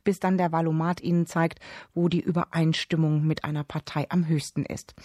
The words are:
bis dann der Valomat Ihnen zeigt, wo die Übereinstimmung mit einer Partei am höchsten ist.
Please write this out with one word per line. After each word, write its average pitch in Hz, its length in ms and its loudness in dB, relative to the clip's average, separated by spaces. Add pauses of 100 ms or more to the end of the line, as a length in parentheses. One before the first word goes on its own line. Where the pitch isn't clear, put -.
bis 196 160 0
dann 185 160 2
der 175 160 2
Valomat 165 480 0
Ihnen 170 260 2
zeigt, 165 320 0 (360)
wo 170 140 2
die 170 120 0
Übereinstimmung 160 1080 2
mit 156 180 0
einer 147 200 -4
Partei - 460 -4
am 175 180 2
höchsten 147 380 -2
ist. - 280 -10 (100)